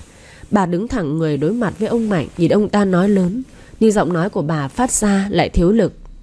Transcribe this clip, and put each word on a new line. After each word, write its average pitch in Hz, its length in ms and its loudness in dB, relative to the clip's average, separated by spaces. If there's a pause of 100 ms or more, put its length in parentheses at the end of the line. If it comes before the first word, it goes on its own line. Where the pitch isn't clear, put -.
(520)
Bà 202 140 2
đứng 180 220 -4
thẳng 165 300 -4
người 156 200 -2
đối 151 160 0
mặt 233 260 -2
với 214 80 -2
ông 226 220 -2
Mạnh, 170 180 -2 (100)
nhìn 165 140 2
ông 202 180 2
ta 208 160 2
nói 185 240 2
lớn, 196 340 0 (360)
nhưng 220 120 6
giọng 180 220 0
nói 175 160 0
của 208 120 -4
bà 147 260 -2
phát 247 240 -2
ra 202 400 0
lại 175 180 0
thiếu 180 220 2
lực. 214 220 2 (300)